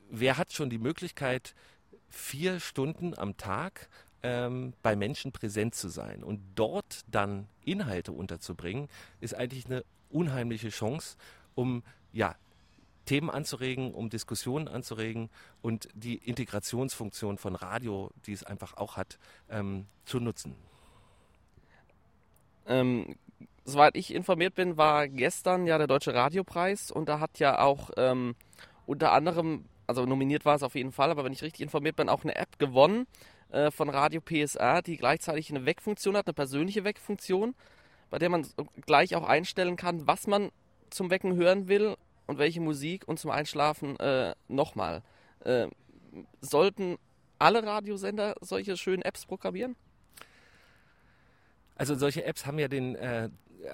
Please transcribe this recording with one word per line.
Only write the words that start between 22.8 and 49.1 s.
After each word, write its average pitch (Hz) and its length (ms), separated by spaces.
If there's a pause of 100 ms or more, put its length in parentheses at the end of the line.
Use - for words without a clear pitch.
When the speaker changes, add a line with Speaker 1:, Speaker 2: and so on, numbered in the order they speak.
Speaker 2:
soweit 143 320
ich - 180
informiert 180 400
bin, 180 220
war 151 320
gestern 175 580
ja 160 120
der 151 100
Deutsche 135 260
Radiopreis 175 760
und 151 180
da 151 120
hat - 180
ja 139 220
auch, 139 360
ähm, 127 380 (520)
unter 139 260
anderem, 160 540 (200)
also 123 180
nominiert 135 400
war 147 120
es 143 80
auf 123 100
jeden 131 160
Fall, 143 220
aber 147 100
wenn 131 100
ich 135 100
richtig 156 180
informiert 147 340
bin, 151 140
auch 135 160
eine 156 100
App - 240
gewonnen, 147 480 (440)
äh, 147 200
von 147 180
Radio 151 320
P 156 220
S 143 140
R, 147 260
die 165 140
gleichzeitig 156 540
eine 135 140
Weckfunktion 196 520
hat, 202 100
eine 165 80
persönliche 151 480
Weckfunktion, 202 720 (560)
bei - 80
der 170 120
man 175 100
s-, - 160 (280)
gleich 151 300
auch 165 80
einstellen 180 540
kann, 175 320
was 175 180
man 202 240 (400)
zum 185 200
Wecken 190 260
hören 180 320
will 202 260 (320)
und 143 120
welche 160 220
Musik 156 460
und 156 140
zum 156 100
Einschlafen, 147 680
äh, 127 340 (140)
nochmal. 101 560 (400)
Äh, 120 240 (720)
sollten 180 580 (400)
alle 208 240
Radiosender 208 800
solche 196 360
schönen 185 260
Apps - 240